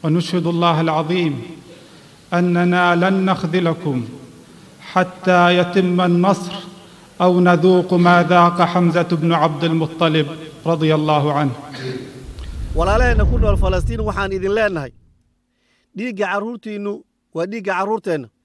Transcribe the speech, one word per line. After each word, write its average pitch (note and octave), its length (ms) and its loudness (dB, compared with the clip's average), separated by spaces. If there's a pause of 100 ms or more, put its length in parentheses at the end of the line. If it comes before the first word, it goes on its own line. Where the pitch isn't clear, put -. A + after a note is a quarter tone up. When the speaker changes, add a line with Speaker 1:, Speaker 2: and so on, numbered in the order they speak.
Speaker 1:
ونشهد E3+ 440 0
الله E3+ 340 0
العظيم D#3+ 600 -2 (880)
أننا F3 640 2
لن F#3+ 280 2
نخذلكم E3 800 -2 (760)
حتى F3+ 760 2
يتم F3+ 420 0
النصر F3+ 520 2 (680)
أو F3+ 200 4
نذوق F3+ 540 4
ما F3 280 6
ذاق F3 400 4
حمزة F3 460 2 (140)
بن E3 100 2
عبد D3+ 320 0
المطلب D#3+ 600 0 (400)
رضي D#3+ 280 2
الله D3+ 380 0
عنه. C#3 220 0 (1200)
Speaker 2:
Walaalaheenna A3 480 2
ku A#3 160 0
nool G#3 160 2
Falastiin, F#3 480 -2
waxaan G3 320 -4
idin F#3+ 160 -4
leenahay, F#3+ 400 -4 (1040)
dhiigga G#3 320 -6
carruurtiinnu G3+ 640 -6 (420)
waa E3 120 -4
dhiigga G3+ 260 -6
carruurteenna F#3 560 -4 (160)